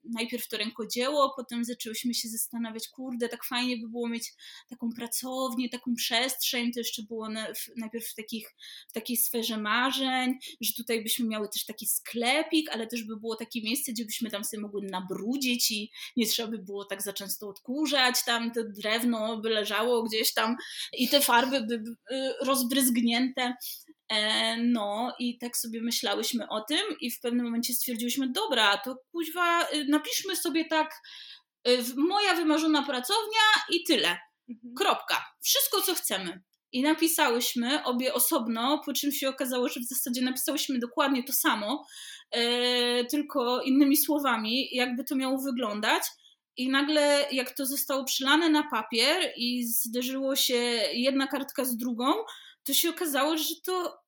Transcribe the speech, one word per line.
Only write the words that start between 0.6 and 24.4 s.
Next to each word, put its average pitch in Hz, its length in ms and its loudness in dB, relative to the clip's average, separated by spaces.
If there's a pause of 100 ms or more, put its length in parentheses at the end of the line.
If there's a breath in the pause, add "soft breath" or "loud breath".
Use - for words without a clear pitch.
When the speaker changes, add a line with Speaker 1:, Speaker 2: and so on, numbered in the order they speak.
Speaker 1:
potem 240 280 -4
zaczęłyśmy 233 500 -4
się 233 140 -4
zastanawiać, 226 600 -6
kurde, 247 400 -6
tak 233 160 -10
fajnie 247 320 -2
by 226 120 -10
było 233 200 -4
mieć 233 240 -6 (360 loud breath)
taką 240 280 -6
pracownię, 247 720 -4
taką 247 260 -4
przestrzeń, 240 800 0
to 240 80 -4
jeszcze 226 220 -4
było 220 260 -8
na-, 214 260 -6
w-, - 220 -8
najpierw 226 320 -8
w - 60 -12
takich, 220 400 -10 (340 loud breath)
w - 40 -20
takiej 233 240 -4
sferze 226 420 -2
marzeń, 254 760 0 (260 loud breath)
że 214 160 -2
tutaj 233 260 -2
byśmy 226 260 -2
miały 214 200 -4
też - 160 -6
taki - 220 -10
sklepik, 311 840 0
ale 226 160 -4
też 226 180 -6
by 220 120 -8
było 220 200 -6
takie 226 260 -8
miejsce, 240 300 -2
gdzie 226 120 -4
byśmy 214 260 -4
tam 202 140 -6
sobie 208 160 -6
mogły 202 220 -6
nabrudzić 202 880 -2
i 214 200 -4 (260 loud breath)
nie 226 100 4
trzeba 226 220 -2
by 226 100 -6
było 196 260 -10
tak 202 180 -6
za 202 100 -6
często 202 360 -8
odkurzać, 254 680 2 (100)
tam 233 260 0
to 233 120 -2
drewno 220 760 -2
by 226 100 -2
leżało 220 520 2
gdzieś 220 320 0
tam 233 220 2 (360 loud breath)
i 247 160 0
te 285 120 6
farby 254 400 4
by, 226 180 -2
by, 220 120 -8 (240)
y, 269 260 -2
rozbryzgnięte. 247 1120 2 (540 loud breath)
E, 220 480 2